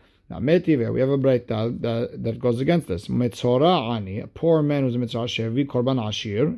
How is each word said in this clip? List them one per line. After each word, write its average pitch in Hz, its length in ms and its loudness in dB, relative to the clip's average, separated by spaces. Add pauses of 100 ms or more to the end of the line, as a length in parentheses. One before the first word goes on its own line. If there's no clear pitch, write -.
(280)
Now, - 100 -10
Metive, 131 560 2
we 117 60 0
have 131 80 2
a 143 100 2
breita 123 640 0
that, 117 420 -4
that 117 160 -2
goes 120 220 0
against 156 260 2
this. 90 220 -6
Metzora 123 880 2
ani, 101 240 -6
a - 80 -10
poor 160 340 2
man 147 220 2
who's 123 100 0
a 120 40 -2
Metzora, 120 280 -2
Shevi 117 400 -2
Korban 127 340 0
Ashir, 107 580 -2